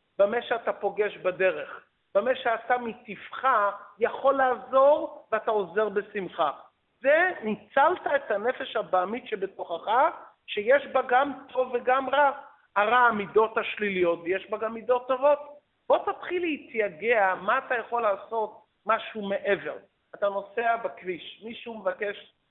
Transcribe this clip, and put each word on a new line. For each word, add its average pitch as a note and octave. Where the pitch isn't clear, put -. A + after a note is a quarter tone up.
במה G#3+
שאתה A3+
פוגש G3
בדרך, E3
במה A3
שאתה A#3
מטבעך A3
יכול A#3+
לעזור C4+
ואתה A3
עוזר G#3
בשמחה." G3
זה, D#4+
ניצלת C#4
את C#4+
הנפש A#3+
הבעמית G3
שבתוכך, G3
שיש B3
בה C4
גם C4+
טוב B3
וגם B3+
רע. C#4
הרע G#3+
המידות A3
השליליות, F#3
ויש F#3
בה G#3+
גם A3
מידות B3
טובות. C#4
בוא E4
תתחיל F4
להתייגע G#3+
מה G3
אתה C4+
יכול A#3
לעשות, G#3+
משהו G#3+
מעבר. F#3
אתה G3+
נוסע A3+
בכביש, F#3
מישהו A3+
מבקש G3